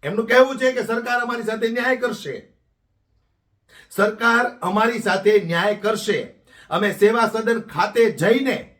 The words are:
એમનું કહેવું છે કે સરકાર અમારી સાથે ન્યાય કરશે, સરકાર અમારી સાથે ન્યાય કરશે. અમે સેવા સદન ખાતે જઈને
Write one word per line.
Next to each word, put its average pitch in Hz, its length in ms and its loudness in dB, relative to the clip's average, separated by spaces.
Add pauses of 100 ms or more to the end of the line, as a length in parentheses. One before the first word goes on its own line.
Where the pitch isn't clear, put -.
એમનું 208 240 -4
કહેવું 254 320 4
છે 254 140 0
કે 247 100 -4
સરકાર 233 400 -4
અમારી 240 220 -6
સાથે 220 240 -2
ન્યાય 247 280 -2
કરશે, 208 400 -6 (1500)
સરકાર 233 540 2 (180)
અમારી 220 400 0
સાથે 190 300 2 (120)
ન્યાય 175 320 0
કરશે. 208 400 -2 (540)
અમે 190 220 0
સેવા 226 360 4
સદન 226 320 -2 (120)
ખાતે 208 280 0 (160)
જઈને 233 400 0 (240)